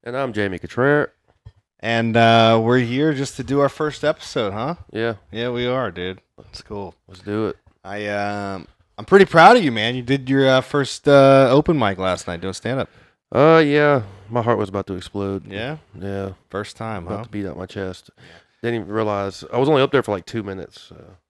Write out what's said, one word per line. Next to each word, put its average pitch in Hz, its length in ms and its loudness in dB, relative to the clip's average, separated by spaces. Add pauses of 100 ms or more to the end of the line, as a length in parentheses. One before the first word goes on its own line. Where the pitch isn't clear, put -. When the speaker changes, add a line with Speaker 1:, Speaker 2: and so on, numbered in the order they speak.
Speaker 1:
And 120 120 -12
I'm 131 180 -6
Jamie 98 260 -4
Contreras. 143 500 0 (680)
Speaker 2:
And, 117 360 -2
uh, 113 480 6
we're 123 160 2
here 131 340 -2
just 135 240 -8
to 135 60 -10
do 139 160 -2
our 139 100 2
first 151 340 -8
episode, 131 500 -4
huh? 127 220 -6 (160)
Speaker 1:
Yeah. 113 240 -4 (160)
Speaker 2:
Yeah, 117 180 -6
we 123 160 -4
are, 123 260 -4
dude. 92 300 -10 (160)
That's - 240 -20
cool. 101 320 -14 (140)
Speaker 1:
Let's 92 140 -20
do 104 260 -4
it. - 100 -8 (260)
Speaker 2:
I, 104 240 -10
um, 101 600 -6 (320)
I'm 120 60 -12
pretty 196 200 6
proud 180 320 8
of 220 60 2
you, 139 80 0
man. 113 240 -2
You 127 80 -8
did 131 260 -2
your, 135 180 2
uh, 131 140 4
first, - 460 -4
uh, 135 420 8
open 147 300 2
mic 98 180 0
last 92 300 -4
night 87 140 -8
doing 95 120 -8
stand-up. 120 360 -6 (420)
Speaker 1:
Uh, 160 340 6
yeah. 143 380 2 (260)
My 117 140 -4
heart 113 160 0
was 101 100 -4
about 98 180 -6
to 98 60 -8
explode. 98 580 -8
Speaker 2:
Yeah? 120 260 -10 (220)
Speaker 1:
Yeah. 98 340 -10 (180)
Speaker 2:
First 101 260 -10
time, 107 300 -10
Speaker 1:
About 101 120 -8
Speaker 2:
huh? 113 40 -12
Speaker 1:
to - 60 -18
beat 101 180 -8
out 76 100 -12
my 92 80 -12
chest. 92 460 -12 (500)
Didn't 117 200 -4
even 98 120 -12
realize. 101 580 -4
I 123 60 -4
was 135 120 2
only 143 120 4
up 139 100 0
there 131 120 0
for, - 80 -6
like, 95 160 -6
two 113 160 -8
minutes, 95 380 -14
so. - 340 -20 (140)